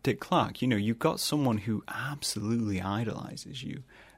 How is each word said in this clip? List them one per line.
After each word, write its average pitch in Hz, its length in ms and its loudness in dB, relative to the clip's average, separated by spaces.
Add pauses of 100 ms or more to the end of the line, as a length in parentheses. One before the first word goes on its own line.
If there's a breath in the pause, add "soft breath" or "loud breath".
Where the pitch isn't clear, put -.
Dick - 160 2
Clark. 127 420 2
You 127 60 2
know, 120 80 4
you've 107 240 2
got - 200 2
someone 135 400 2
who 104 280 -2
absolutely 113 920 -2
idolizes 110 800 -4
you, - 200 -8 (340 loud breath)